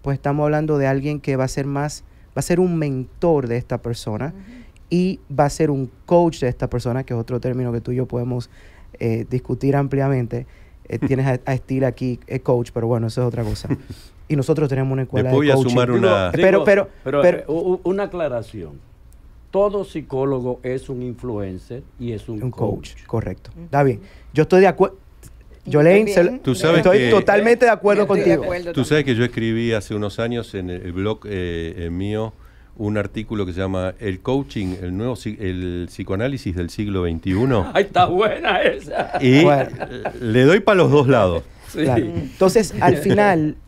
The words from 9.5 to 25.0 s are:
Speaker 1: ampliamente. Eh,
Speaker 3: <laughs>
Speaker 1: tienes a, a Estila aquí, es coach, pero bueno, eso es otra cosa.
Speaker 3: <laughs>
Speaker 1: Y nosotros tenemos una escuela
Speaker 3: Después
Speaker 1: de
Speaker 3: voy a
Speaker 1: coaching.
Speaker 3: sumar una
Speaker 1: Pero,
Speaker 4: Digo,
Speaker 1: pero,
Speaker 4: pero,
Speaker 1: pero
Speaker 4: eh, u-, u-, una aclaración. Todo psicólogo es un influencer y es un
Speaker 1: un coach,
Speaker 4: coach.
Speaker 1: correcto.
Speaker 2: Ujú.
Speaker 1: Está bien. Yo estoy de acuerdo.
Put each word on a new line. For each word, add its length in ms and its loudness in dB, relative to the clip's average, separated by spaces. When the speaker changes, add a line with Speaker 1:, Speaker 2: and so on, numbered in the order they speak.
Speaker 1:
ampliamente. 680 -2
Eh, 100 -6
Speaker 3:
<laughs> 80 -4
Speaker 1:
tienes 200 0
a, 180 0
a 100 -2
Estila 340 -2
aquí, 380 -4
es 140 -6
coach, 320 0
pero 140 -2
bueno, 220 0
eso 140 -4
es 60 0
otra 160 -4
cosa. 240 -6
Speaker 3:
<laughs> 100 -2
Speaker 1:
Y 60 0
nosotros 320 0
tenemos 240 -2
una 120 -2
escuela 260 -2
Speaker 3:
Después 180 4
Speaker 1:
de 40 6
Speaker 3:
voy 0 -
a 20 6
Speaker 1:
coaching. 160 4
Speaker 3:
sumar 200 2
una 420 4
Speaker 1:
Pero, 260 6
Speaker 4:
Digo, 60 2
Speaker 1:
pero, 240 4
Speaker 4:
pero, 200 0
Speaker 1:
pero 160 6
Speaker 4:
eh, 100 -10
u-, 60 -2
u-, 80 -8
una 180 -2
aclaración. 680 -6
Todo 360 0
psicólogo 760 -4
es 280 -6
un 120 -8
influencer 800 -8
y 140 -8
es 160 -10
un 140 -8
Speaker 1:
un 80 -4
coach, 420 -6
Speaker 4:
coach. 140 -20
Speaker 1:
correcto. 480 -6
Speaker 2:
Ujú. 100 -16
Speaker 1:
Está 180 0
bien. 180 0
Yo 80 4
estoy 180 6
de 60 8
acuerdo. 320 2